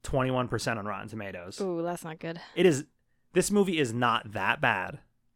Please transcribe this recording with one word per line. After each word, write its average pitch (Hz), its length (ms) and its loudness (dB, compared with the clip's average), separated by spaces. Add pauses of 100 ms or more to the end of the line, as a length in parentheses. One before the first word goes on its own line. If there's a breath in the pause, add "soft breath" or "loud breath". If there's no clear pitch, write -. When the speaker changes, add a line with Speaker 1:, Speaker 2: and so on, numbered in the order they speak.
Speaker 1:
twenty-one 127 460 0
percent 117 300 -2
on 98 60 -6
Rotten 104 240 -6
Tomatoes. 98 540 -10
Speaker 2:
Ooh, 180 180 -2
that's 175 240 -4
not 165 140 -12
good. 165 200 -8 (160)
Speaker 1:
It 180 120 6
is. 143 180 4 (480)
This 180 180 2
movie 196 280 4
is 120 160 2
not 117 380 2
that 104 280 0
bad. 110 380 0 (380)